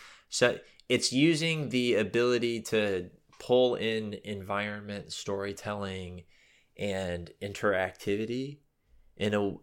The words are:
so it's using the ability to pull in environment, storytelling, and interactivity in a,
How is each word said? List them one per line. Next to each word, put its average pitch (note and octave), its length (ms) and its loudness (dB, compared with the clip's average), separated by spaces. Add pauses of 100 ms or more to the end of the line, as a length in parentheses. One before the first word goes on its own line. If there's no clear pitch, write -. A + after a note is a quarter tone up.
(300)
so - 300 2 (280)
it's B2+ 240 2
using D#3 580 2
the A#2+ 260 2
ability A#2 680 2
to G2+ 480 0 (300)
pull B2 360 6
in A2 380 -4 (100)
environment, G#2 880 -6
storytelling, G2 1120 -6 (540)
and F#2 520 -4 (120)
interactivity G#2 1160 -2 (580)
in G#2 160 0
a, G#2 300 0